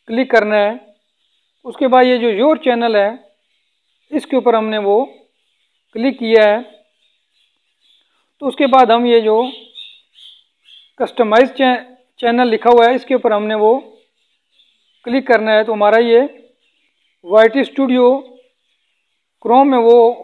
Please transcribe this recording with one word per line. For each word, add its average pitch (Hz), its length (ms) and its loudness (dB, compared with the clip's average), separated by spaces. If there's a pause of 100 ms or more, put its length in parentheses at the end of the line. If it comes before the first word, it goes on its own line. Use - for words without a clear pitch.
click 247 240 -6
करना 214 260 0
है। 208 220 -2 (840)
उसके 262 220 -4
बाद 254 180 2
ये 254 120 2
जो 233 120 -4
your 247 300 0
channel 233 380 -2
है 208 220 -2 (920)
इसके 277 260 -6
ऊपर 240 180 0
हमने 220 240 -4
वो 208 240 0 (920)
click 254 240 -4
किया 220 280 2
है। 208 140 -2 (1800)
तो 285 60 -8
उसके 277 200 -2
बाद 247 240 2
हम 233 140 0
ये 233 160 2
जो 214 140 -2 (1600)
कस्टमाइज 240 520 0
चै-, 254 320 -2 (360)
channel 240 280 0
लिखा 220 220 -2
हुआ 240 180 4
है 254 80 0
इसके 262 200 -4
ऊपर 233 180 -2
हमने 214 240 -4
वो 214 200 2 (1300)
click 254 220 -4
करना 220 240 0
है। 214 120 2
तो 220 100 -6
हमारा 208 260 2
ये 233 220 2 (1040)
वाईटी 220 380 2
Studio 254 480 0 (1300)
Chrome 247 220 2
में 262 120 0
वो 233 180 4 (260)